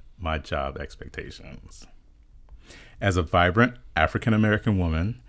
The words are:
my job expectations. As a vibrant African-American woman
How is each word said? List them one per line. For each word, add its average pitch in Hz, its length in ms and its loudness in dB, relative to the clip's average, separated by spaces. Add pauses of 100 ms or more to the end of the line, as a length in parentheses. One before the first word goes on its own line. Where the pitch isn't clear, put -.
(180)
my 80 200 -2
job 69 400 -4
expectations. - 1080 -14 (1120)
As 98 160 2
a 90 60 2
vibrant 90 520 4 (220)
African-American 107 840 2
woman 87 500 0